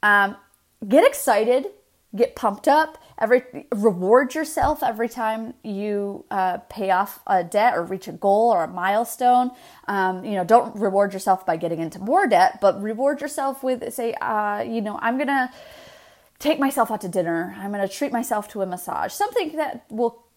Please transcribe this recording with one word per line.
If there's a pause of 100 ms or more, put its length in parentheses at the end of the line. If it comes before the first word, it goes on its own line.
um, (500)
get
excited, (500)
get
pumped
up, (200)
every,
reward
yourself
every
time (100)
you,
uh, (120)
pay
off
a
debt
or
reach
a
goal
or
a
milestone. (360)
Um,
you
know,
don't
reward
yourself
by
getting
into
more
debt,
but
reward
yourself
with,
say,
uh,
you
know,
"I'm
gonna (840)
take
myself
out
to
dinner.
I'm
gonna
treat
myself
to
a
massage."
Something
that
will (180)